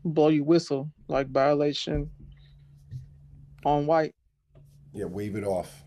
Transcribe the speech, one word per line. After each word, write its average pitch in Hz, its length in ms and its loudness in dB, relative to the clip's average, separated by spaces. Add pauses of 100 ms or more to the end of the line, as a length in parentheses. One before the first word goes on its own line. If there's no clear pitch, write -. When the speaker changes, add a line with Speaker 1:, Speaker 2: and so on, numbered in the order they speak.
Speaker 1:
Blow 156 240 4
your 151 160 4
whistle, 151 440 2 (200)
like, 139 220 -2
violation 147 800 0 (1500)
on 147 220 2
White. 160 280 2 (800)
Speaker 2:
Yeah, 98 140 -8
wave 98 280 -8
it 101 100 -6
off. 92 420 -4